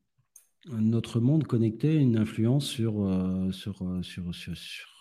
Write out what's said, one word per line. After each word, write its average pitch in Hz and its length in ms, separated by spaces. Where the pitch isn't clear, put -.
notre 113 500
monde 135 260
connecté 113 440
a 156 120
une 117 160
influence 113 480
sur, 107 400
euh, 92 460
sur, 95 320
euh, 90 180
sur, 87 320
sur, 85 220
sur, - 320